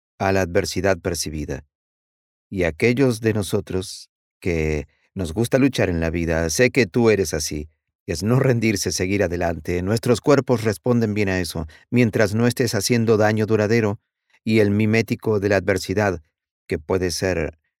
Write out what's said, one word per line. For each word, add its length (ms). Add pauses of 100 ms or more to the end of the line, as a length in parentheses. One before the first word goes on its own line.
(200)
a 120
la 100
adversidad 580
percibida. 680 (840)
Y 140
aquellos 580
de 120
nosotros 760 (300)
que 480 (260)
nos 200
gusta 260
luchar 300
en 100
la 100
vida, 400
sé 220
que 160
tú 220
eres 240
así, 360 (360)
es 180
no 160
rendirse, 520
seguir 320
adelante. 580
Nuestros 400
cuerpos 420
responden 500
bien 160
a 100
eso. 280 (220)
Mientras 460
no 120
estés 280
haciendo 420
daño 280
duradero, 540 (440)
y 160
el 120
mimético 680
de 100
la 80
adversidad, 640 (460)
que 120
puede 320
ser 460 (240)